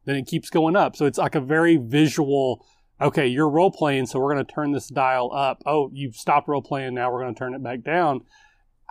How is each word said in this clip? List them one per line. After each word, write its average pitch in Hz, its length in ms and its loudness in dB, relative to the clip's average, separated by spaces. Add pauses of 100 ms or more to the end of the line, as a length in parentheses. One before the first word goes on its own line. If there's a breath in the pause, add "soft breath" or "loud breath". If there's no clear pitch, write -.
then 139 100 -2
it 135 100 -4
keeps - 240 -6
going 160 260 2
up. 151 200 2
So 151 100 0
it's 139 120 0
like 160 160 -2
a 151 80 0
very 160 360 4
visual, 135 880 0 (380 soft breath)
"Okay, 143 240 2
you're 135 240 2
role-playing, 147 560 2
so 143 140 -4
we're 139 120 0
gonna 139 120 0
turn 147 280 -4
this 139 160 -4
dial 131 460 0
up. 139 320 -4
Oh, 143 260 0
you've 135 240 -10
stopped 147 320 0
role-playing, 135 460 -4
now 123 180 -2
we're 123 100 -4
gonna 123 120 -6
turn 127 220 -8
it 139 80 -10
back 123 180 -8
down." 151 400 0 (680 soft breath)